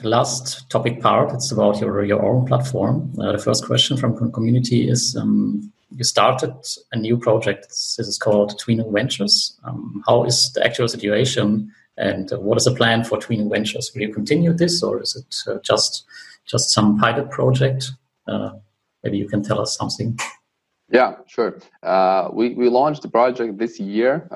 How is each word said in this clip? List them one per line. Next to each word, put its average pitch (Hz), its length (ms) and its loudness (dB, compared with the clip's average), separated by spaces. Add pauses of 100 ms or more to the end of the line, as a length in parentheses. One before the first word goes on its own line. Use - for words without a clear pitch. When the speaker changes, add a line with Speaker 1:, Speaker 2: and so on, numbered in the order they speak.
Speaker 1:
last - 680 -2
topic 120 300 -2
part. 110 320 2
It's 127 200 -6
about 104 280 2
your, 101 220 0
your 104 260 2
own 127 180 2
platform. 127 680 0
Uh, 104 140 -2
the 104 80 -2
first - 260 -2
question 120 320 0
from 117 220 0
com-, 117 140 -2
community 120 560 2
is, - 320 0
um, 104 520 0 (240)
you 123 60 -6
started 127 520 2 (360)
a 117 80 -6
new 110 180 2
project. 107 520 0
This - 440 -6
is - 60 -6
called 104 400 2
Twino 113 340 -2
Ventures. 104 680 0
Um, - 460 -10
how 120 160 6
is - 280 0
the - 120 0
actual 123 240 0
situation, 107 840 0 (260)
and, 95 360 -2
uh, - 80 -4
what 107 180 2
is - 60 2
the 123 100 4
plan 113 300 2
for 107 140 -2
Twino 107 300 -2
Ventures? - 460 -4
Will 104 80 -6
you 104 100 -4
continue 165 400 2
this, 170 300 2
or 107 180 -2
is - 140 -6
it, - 180 -14 (160)
uh, 104 140 -4
just, - 420 0 (400)
just - 260 -2
some 104 280 4
pilot 120 320 0
project? 131 600 0 (340)
Uh, 104 240 -4 (540)
maybe 104 120 -2
you - 120 -4
can 104 160 -2
tell 107 160 -2
us - 160 -4
something. - 420 -6 (720)
Speaker 2:
Yeah, 117 220 4 (140)
sure. 107 280 -2 (280)
Uh, 92 480 2
we, 117 220 0
we 123 140 2
launched 143 340 2
the 117 60 -12
project 117 500 0
this 117 200 -6
year. 117 580 0